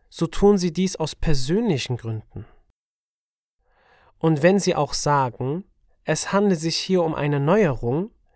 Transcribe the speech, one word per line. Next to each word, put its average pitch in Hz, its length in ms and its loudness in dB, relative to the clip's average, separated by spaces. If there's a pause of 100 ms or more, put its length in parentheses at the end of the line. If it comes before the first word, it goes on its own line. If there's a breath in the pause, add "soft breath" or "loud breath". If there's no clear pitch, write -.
(100)
so - 160 -4
tun 202 320 4
sie 175 140 -2
dies 185 240 -2
aus - 180 -6
persönlichen 147 840 2
Gründen. 110 480 -10 (1700 soft breath)
Und 160 240 0
wenn 190 160 6
sie 185 160 0
auch 147 200 -2
sagen, 139 680 -2 (380)
es - 300 -4
handelt 196 260 2
sich 160 180 -4
hier 180 260 0
um 165 120 -2
eine 143 240 -2
Neuerung, 151 720 0 (260)